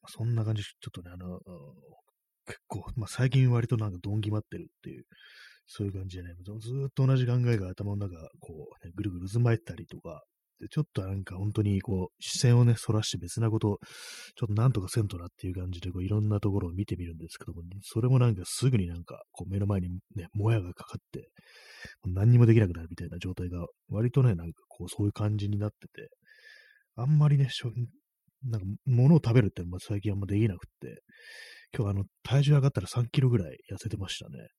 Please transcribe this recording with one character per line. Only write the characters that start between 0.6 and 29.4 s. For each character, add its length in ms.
ち 40
ょ 220
っ 20
と 100
ね、 100
あ 60
の、 100
あ 20
の、 100
結 220
構、 160
ま 100
あ、 20
最 220
近 220
割 160
と 100
な 100
ん 40
か 100
ど 100
ん 80
ぎ 120
ま 80
っ 40
て 140
る 120
っ 120
て 80
い 100
う、 60
そ 160
う 40
い 20
う 40
感 140
じ 100
で 60
ね、 100
ず-、 160
ず 140
ー 140
っ 60
と 140
同 80
じ 100
考 80
え 100
が 120
頭 260
の 120
中、 80
こ 300
う、 20
ね、 100
ぐ 80
る 80
ぐ 80
る 100
渦 100
巻 160
い 40
て 40
た 120
り 100
と 140
か、 240
で、 100
ち 80
ょ 40
っ 120
と 80
な 120
ん 100
か 120
本 160
当 100
に 200
こ 300
う、 120
視 140
線 220
を 60
ね、 120
そ 160
ら 80
し 100
て 60
別 220
な 100
こ 100
と、 200
ち 80
ょ 20
っ 20
と 60
な 140
ん 40
と 100
か 80
せ 120
ん 60
と 100
な 80
っ 100
て 120
い 40
う 40
感 160
じ 100
で、 100
こ 80
う、 40
い 40
ろ 120
ん 80
な 120
と 120
こ 80
ろ 100
を 40
見 120
て 100
み 100
る 100
ん 20
で 120
す 80
け 80
ど 80
も、 100
そ 200
れ 60
も 120
な 80
ん 80
か 100
す 240
ぐ 80
に 100
な 80
ん 80
か、 280
こ 160
う、 40
目 80
の 60
前 160
に 80
ね、 180
も 180
や 100
が 120
か 100
か 140
っ 40
て、 180
何 260
に 60
も 80
で 80
き 60
な 80
く 60
な 80
る 80
み 60
た 100
い 40
な 100
状 140
態 160
が、 160
割 220
と 100
ね、 140
な 80
ん 80
か 160
こ 180
う、 40
そ 140
う 40
い 20
う 20
感 260
じ 120
に 80
な 100
っ 40
て 160
て、 220
あ 100
ん 120
ま 120
り 80
ね、 120
し 160
ょ-、 60
な 140
ん 40
か、 60
物 300
を 80
食 100
べ 80